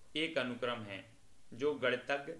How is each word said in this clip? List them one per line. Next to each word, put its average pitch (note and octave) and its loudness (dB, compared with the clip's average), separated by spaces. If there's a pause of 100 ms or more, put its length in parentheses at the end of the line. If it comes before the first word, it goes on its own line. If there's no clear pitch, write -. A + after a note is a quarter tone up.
(160)
एक D#3 2
अनुक्रम B2 0
है G2 -8 (500)
जो C#3+ 2
गणितज्ञ C3+ 2